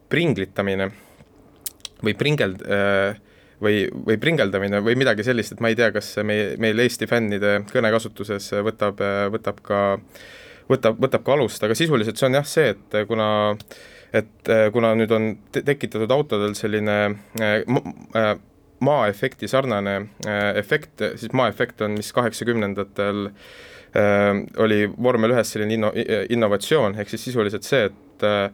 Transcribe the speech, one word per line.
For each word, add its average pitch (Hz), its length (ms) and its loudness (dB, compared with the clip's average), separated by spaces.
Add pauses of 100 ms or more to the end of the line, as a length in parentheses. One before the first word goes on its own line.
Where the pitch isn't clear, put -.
(100)
pringlitamine 98 800 -2 (1120)
või 107 120 0
pringeld-, 127 520 -2
äh, 101 520 0 (420)
või, 104 320 2
või 107 240 0
pringeldamine 101 640 0
või 113 160 0
midagi 120 260 2
sellist, 117 300 -2
et - 80 -16
ma 117 80 2
ei 113 80 2
tea, 117 160 4
kas 101 240 -6
see 107 80 -2
meie, 104 320 0
meil 110 240 0
Eesti 120 260 0
fännide 104 600 0
kõnekasutuses 110 840 -2 (140)
võtab, 104 360 -2
äh, 101 300 0
võtab 104 320 -6
ka, 101 180 0 (840)
võtab, 113 320 2
võtab 120 240 0
ka 131 140 2
alust, 120 260 -2
aga 110 160 0
sisuliselt 120 400 0
see 135 80 2
on 131 140 2
jah 143 80 -6
see, 147 240 2
et - 340 -4
kuna, 110 220 0 (800)
et, 110 240 -2 (140)
äh, 110 240 6
kuna 113 260 2
nüüd 113 160 2
on 110 220 2 (180)
te-, - 100 -2
tekitatud 113 480 -2
autodel 107 460 0
selline, 104 400 0 (380)
äh, 110 280 2
m-, 120 300 0 (180)
äh, 110 220 2 (480)
maaefekti 131 640 0
sarnane, 104 540 0 (240)
äh, 104 340 0
efekt, - 460 -4 (180)
siis 113 160 -6
maaefekt 117 480 -2
on, 104 160 -4
mis - 120 -10
kaheksakümnendatel, 101 1160 -2 (640)
äh, 101 380 4 (240)
oli 107 340 2
vormel 120 480 2
ühes 110 160 0
selline 107 240 -2
inno-, 107 160 0
i-, 117 160 -2 (240)
innovatsioon, 107 640 2
ehk 104 160 -6
siis 113 160 -8
sisuliselt 107 400 -2
see, 110 240 2
et, - 320 -8
äh, 101 300 0